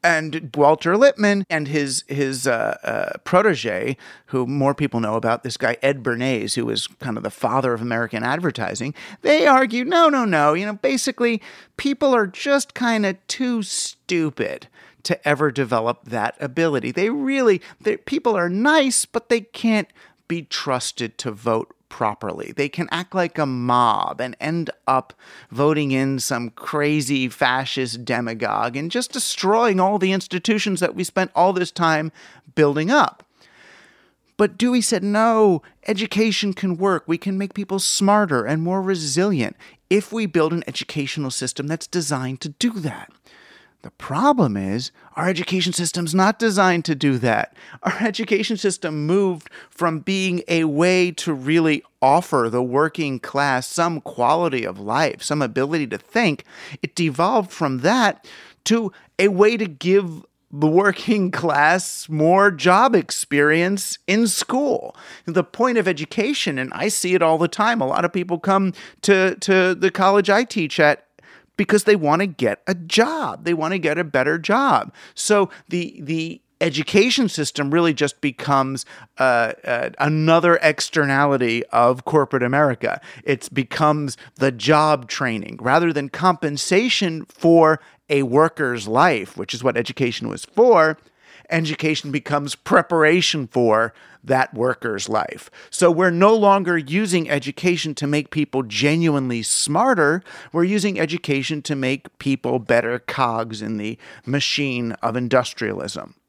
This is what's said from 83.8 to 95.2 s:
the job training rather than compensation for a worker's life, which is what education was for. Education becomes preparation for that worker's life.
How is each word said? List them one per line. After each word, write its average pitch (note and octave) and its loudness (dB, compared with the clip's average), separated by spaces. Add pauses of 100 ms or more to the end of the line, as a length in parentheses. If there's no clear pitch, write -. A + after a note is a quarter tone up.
the C3+ 0
job D3 2
training A2+ -6
rather D#3 2
than C#3+ -4
compensation E3+ 0
for E3 4 (280)
a C#3 2
worker's B2+ 0
life, A#2 2
which - -8
is A#2 -10
what B2 0
education A#2 -4
was - -10
for. F3+ 4 (520)
Education D#3 -2
becomes C#3+ -4
preparation E3 2
for A2+ 2 (300)
that C3 0
worker's A#2 -4
life. - -4 (200)